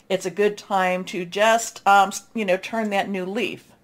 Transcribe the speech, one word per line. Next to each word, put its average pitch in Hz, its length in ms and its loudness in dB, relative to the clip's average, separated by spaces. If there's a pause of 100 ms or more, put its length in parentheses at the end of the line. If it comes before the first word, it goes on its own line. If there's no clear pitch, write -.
It's 180 160 -2
a 185 60 -6
good 208 260 0
time 185 500 -2
to 180 200 -6
just, 220 600 0
um, 196 220 6
s-, - 140 -10 (100)
you 220 140 -4
know, 185 100 2
turn 214 340 -4
that 196 200 0
new 185 160 -4
leaf 196 460 -6 (120)